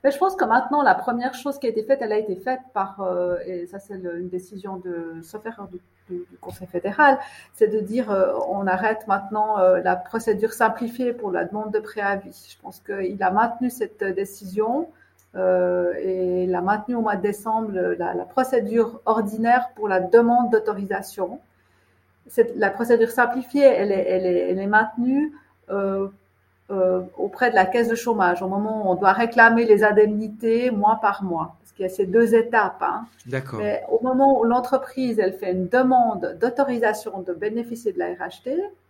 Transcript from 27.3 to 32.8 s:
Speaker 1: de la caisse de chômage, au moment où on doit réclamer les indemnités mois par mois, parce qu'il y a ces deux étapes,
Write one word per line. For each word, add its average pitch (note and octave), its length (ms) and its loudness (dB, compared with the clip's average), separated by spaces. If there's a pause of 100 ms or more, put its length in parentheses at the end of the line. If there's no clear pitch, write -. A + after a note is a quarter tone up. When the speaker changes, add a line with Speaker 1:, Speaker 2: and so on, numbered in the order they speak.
Speaker 1:
de A#3 60 -2
la F#3+ 100 6
caisse A#3 240 0
de A3+ 60 0
chômage, G3 460 0
au F#3+ 60 -4
moment G#3 400 -4
où F#3 40 2
on F3+ 40 2
doit F#3+ 160 4
réclamer A#3 540 6
les G#3+ 180 8
indemnités G#3+ 880 2
mois G#3+ 300 6
par G3+ 220 0
mois, E3 360 -6
parce - 140 -20
qu'il F#3+ 100 -8
y - 20 -2
a F#3 40 -2
ces F#3+ 160 -2
deux A3 280 4
étapes, A3+ 480 2